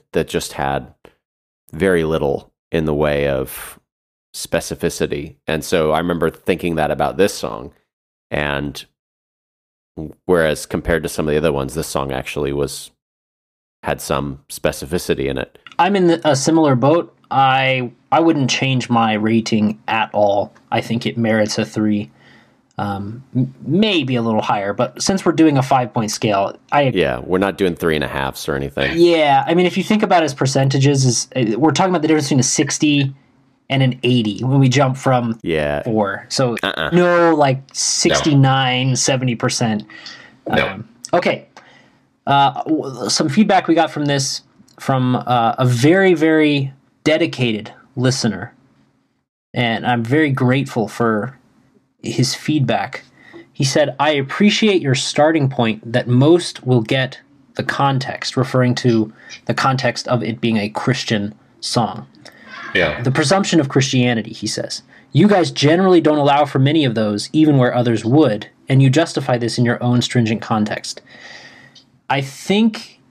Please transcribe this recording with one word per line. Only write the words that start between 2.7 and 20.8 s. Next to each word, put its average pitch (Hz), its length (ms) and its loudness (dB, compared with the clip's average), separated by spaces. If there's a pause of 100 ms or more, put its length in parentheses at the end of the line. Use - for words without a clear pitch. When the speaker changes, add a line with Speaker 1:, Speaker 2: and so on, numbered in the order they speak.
Speaker 1:
in 80 140 -2
the 76 80 0
way 71 340 0
of - 520 -6 (560)
specificity. 80 1000 -6 (120)
And 78 160 -4
so 78 280 0
I 78 80 0
remember 85 300 -2
thinking 85 460 -4
that 76 160 -2
about 69 260 -4
this - 160 2
song. 58 380 -10 (580)
And 71 560 -6 (1400)
whereas 80 400 2
compared 82 380 -2
to 73 60 -6
some 78 180 -4
of 76 40 0
the 73 60 2
other 78 160 2
ones, 69 200 -4
this 78 140 -6
song 69 240 -4
actually 69 420 -6
was, 71 380 -6 (920)
had 71 180 -6
some 69 480 -6
specificity 76 760 -4
in 67 100 -4
it. - 200 -10 (220)
Speaker 2:
I'm 196 160 2
in 170 280 2
a 147 120 4
similar 156 400 2
boat. 143 400 2 (160)
I, 131 600 2 (200)
I 151 80 4
wouldn't 156 300 2
change 131 400 -2
my 113 240 2
rating 107 760 0
at 110 260 -2
all. 101 400 0 (180)
I 113 100 -2